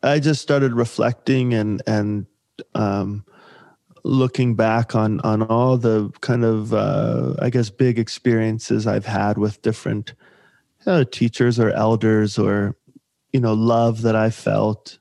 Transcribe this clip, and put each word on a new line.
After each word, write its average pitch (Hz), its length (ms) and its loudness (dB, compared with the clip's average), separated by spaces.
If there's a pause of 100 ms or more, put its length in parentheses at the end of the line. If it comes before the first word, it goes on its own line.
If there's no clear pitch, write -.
I 143 180 2
just 147 220 0
started 139 320 2
reflecting 120 800 0
and, 107 320 -2
and, 104 400 -2 (480)
um, 101 500 -2 (800)
looking 127 500 0
back 113 400 0
on, 110 260 0
on 107 220 0
all 120 340 2
the 110 340 0 (100)
kind 120 240 0
of, 110 280 0
uh, 110 680 -2
I 120 100 0
guess, 120 200 0
big 123 280 0
experiences 110 880 -2
I've 104 200 -2
had 104 320 -2
with 104 240 -2
different, 107 520 -4 (720)
uh, 170 240 4
teachers 117 480 0
or 110 120 2
elders 110 680 2
or, 101 380 0 (560)
you 131 80 2
know, 113 140 2
love 113 480 2
that 113 120 2
I 110 160 2
felt 107 720 -4